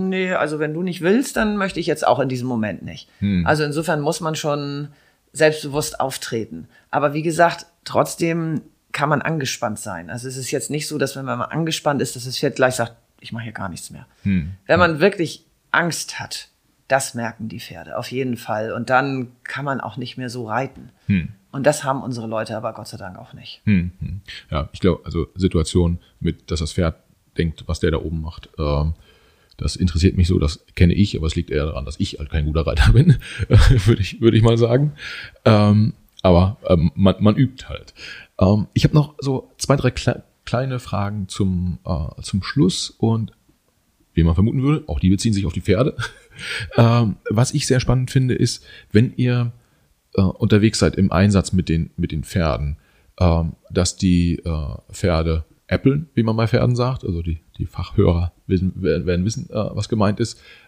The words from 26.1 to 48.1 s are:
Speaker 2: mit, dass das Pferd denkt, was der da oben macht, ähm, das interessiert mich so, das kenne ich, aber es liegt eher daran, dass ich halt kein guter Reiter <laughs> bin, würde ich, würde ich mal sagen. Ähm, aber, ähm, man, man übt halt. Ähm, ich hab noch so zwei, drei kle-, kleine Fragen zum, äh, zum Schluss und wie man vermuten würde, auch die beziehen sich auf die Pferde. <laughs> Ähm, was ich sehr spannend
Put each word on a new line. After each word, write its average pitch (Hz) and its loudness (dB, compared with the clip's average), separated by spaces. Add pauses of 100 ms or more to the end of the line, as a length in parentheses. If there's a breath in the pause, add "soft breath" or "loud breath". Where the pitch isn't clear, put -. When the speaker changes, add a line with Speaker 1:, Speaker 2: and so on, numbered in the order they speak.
Speaker 2:
mit, - -6
dass 80 -4
das 80 -6
Pferd 82 -2 (400)
denkt, 82 -4
was 85 -6
der 85 2
da 80 -2
oben 80 -6
macht, - -12 (100)
ähm, 76 0 (640 soft breath)
das 80 -4
interessiert 87 2
mich 85 4
so, 92 2
das - -2 (100)
kenne 87 6
ich, - 2
aber 85 -4
es 78 -2
liegt 87 -4
eher 73 0
daran, 73 -8
dass - -12
ich - -6
halt 73 -10
kein 78 0
guter 80 0
Reiter 80 4
<laughs> - 6
bin, 139 8 (720 loud breath)
würde 117 4
ich, - -6
würde 113 6
ich 110 8
mal 117 6
sagen. 127 4 (520 loud breath)
Ähm, 107 6 (280)
aber, 92 6 (120)
ähm, 85 4
man, 95 4
man 104 4
übt - 0
halt. - -14 (440 loud breath)
Ähm, 98 4
ich - 4
hab 147 2
noch 147 2
so 131 -4
zwei, - 2
drei 127 0
kle-, - -4 (220)
kleine 127 -4
Fragen 101 -6
zum, 90 -2
äh, 78 -6
zum 95 -2
Schluss - 0
und 113 -2 (840)
wie 82 4
man 82 4
vermuten 117 2
würde, 147 0
auch 78 -4
die 92 4
beziehen 98 2
sich 98 0
auf - -2
die 95 -6
Pferde. 98 0
<laughs> - -6 (680 loud breath)
Ähm, 117 4 (140)
was 110 0
ich 147 -2
sehr 127 2
spannend 127 0